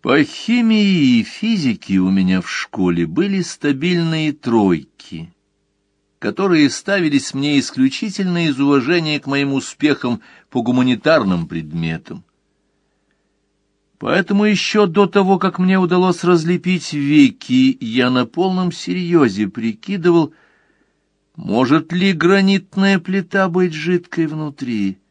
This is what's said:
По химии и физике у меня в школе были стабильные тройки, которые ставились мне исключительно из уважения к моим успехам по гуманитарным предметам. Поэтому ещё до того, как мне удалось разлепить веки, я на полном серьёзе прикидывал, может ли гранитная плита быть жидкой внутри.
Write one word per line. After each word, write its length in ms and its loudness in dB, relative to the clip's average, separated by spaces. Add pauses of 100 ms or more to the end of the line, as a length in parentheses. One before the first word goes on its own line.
По 180 2
химии 960 2
и 40 -2
физике 760 -2
у 100 2
меня 320 2
в 100 -10
школе 560 -4
были 340 -2
стабильные 920 -2
тройки, 1000 -2 (880)
которые 500 2
ставились 640 -2
мне 240 0
исключительно 920 -2
из 120 -4
уважения 640 0
к 60 -12
моим 260 -2
успехам 640 -2 (300)
по 120 -4
гуманитарным 840 2
предметам. 760 -8 (1700)
Поэтому 460 0
ещё 440 2
до 200 2
того, 320 2
как 180 -2
мне 220 2
удалось 460 0
разлепить 680 0
веки, 880 2
я 300 0
на 160 0
полном 480 -2
серьёзе 760 0
прикидывал, 840 -2 (1040)
может 560 0
ли 180 0
гранитная 880 0
плита 480 -2
быть 240 0
жидкой 560 -2
внутри. 680 -6 (140)